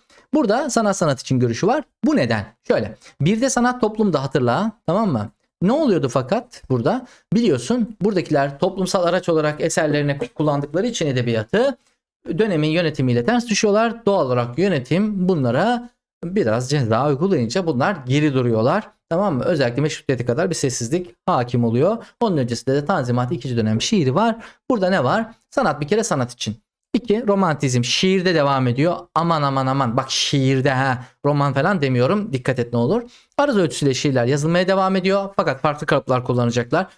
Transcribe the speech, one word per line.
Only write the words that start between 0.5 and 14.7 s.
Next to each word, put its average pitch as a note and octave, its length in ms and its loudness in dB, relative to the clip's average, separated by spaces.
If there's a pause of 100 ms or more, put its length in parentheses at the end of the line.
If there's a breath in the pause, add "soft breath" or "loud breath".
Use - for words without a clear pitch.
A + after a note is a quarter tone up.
sanat G#3+ 260 0
sanat D3 240 0
için B2+ 200 -2
görüşü A#2+ 260 0
var. C4 180 0 (200)
Bu D4 120 2
neden? A2+ 300 0 (220)
Şöyle, A2 280 -2 (240 loud breath)
bir G3+ 200 2
de C4 100 0
sanat B3 300 0
toplumda G#3 420 0
hatırla, C#3 500 0 (140)
tamam F#3+ 260 0
mı? G#2 180 -2 (320)
Ne G3 100 2
oluyordu G#3 360 2
fakat C3+ 640 -4
burada? D#3 360 0 (260 loud breath)
Biliyorsun A3 680 0
buradakiler D3+ 580 0
toplumsal F#3 460 0
araç F3+ 240 0
olarak D3+ 320 0
eserlerine D3 580 0
kullandıkları D3+ 680 -2
için G3 200 -4
edebiyatı B2+ 680 0 (640)
dönemin E3+ 300 0
yönetimiyle C#3 560 0
ters A#3 240 0
düşüyorlar. A3 580 0
Doğal F#3+ 200 2
olarak B2 320 -2
yönetim F3+ 680 0